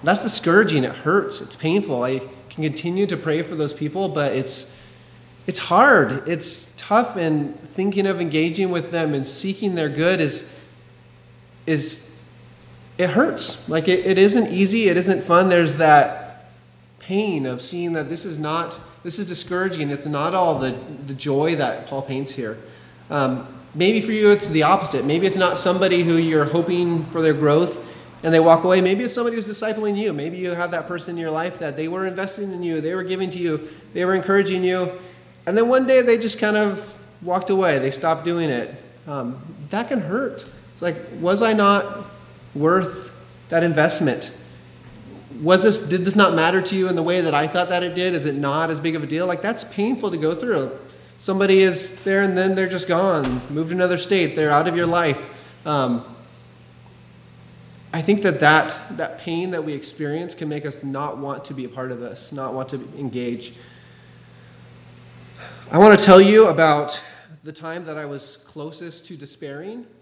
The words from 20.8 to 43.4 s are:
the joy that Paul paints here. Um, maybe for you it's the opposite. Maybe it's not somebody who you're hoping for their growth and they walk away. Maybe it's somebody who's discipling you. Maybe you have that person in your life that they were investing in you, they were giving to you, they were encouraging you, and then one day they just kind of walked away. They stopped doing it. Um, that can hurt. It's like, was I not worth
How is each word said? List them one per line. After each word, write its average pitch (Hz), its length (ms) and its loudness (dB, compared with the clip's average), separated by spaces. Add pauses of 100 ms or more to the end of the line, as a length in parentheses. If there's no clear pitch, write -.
the 139 60 -10
joy 147 420 0
that 131 320 -4
Paul 135 140 -8
paints 135 300 -8
here. 113 260 -8 (520)
Um, 131 380 -2 (260)
maybe 196 280 2
for 226 100 -4
you 214 200 6
it's 202 180 2
the 156 140 2
opposite. 156 420 2
Maybe 180 200 2
it's 185 120 0
not 190 200 2
somebody 180 460 2
who 165 140 2
you're 160 280 2
hoping 170 600 0
for - 160 -6
their 156 120 4
growth 151 440 2 (460)
and 165 100 0
they 160 60 8
walk 165 240 6
away. 185 180 4
Maybe 190 220 0
it's 240 100 -6
somebody 233 220 -2
who's 214 120 -6
discipling 214 500 -4
you. 208 160 -2
Maybe 151 240 -8
you 180 140 -6
have 175 200 -4
that 170 160 -6
person 175 280 -8
in 170 60 -6
your 160 100 -4
life 170 280 -4
that 147 160 -8
they 156 120 -6
were 185 180 -4
investing 190 460 -6
in 180 100 -8
you, 165 200 -4
they 160 120 -4
were 185 100 -4
giving 185 280 -4
to 175 80 -10
you, 156 280 -4 (260)
they 175 120 -2
were 185 80 2
encouraging 190 500 0
you, 185 280 0 (560)
and 190 100 0
then 233 100 4
one 262 200 2
day 262 160 6
they 233 160 4
just 220 180 -2
kind 214 180 0
of 208 400 -2 (280)
walked 180 260 -2
away. 185 300 2
They 131 100 0
stopped 147 340 -2
doing 170 280 -2
it. 120 240 -6 (320)
Um, 131 340 -8 (300)
that 233 180 -4
can 262 100 -2
hurt. 196 460 -6 (260)
It's - 120 -14
like, 170 140 -4 (220)
was 185 220 0
I 220 120 4
not 202 520 2 (480)
worth 165 580 0 (380)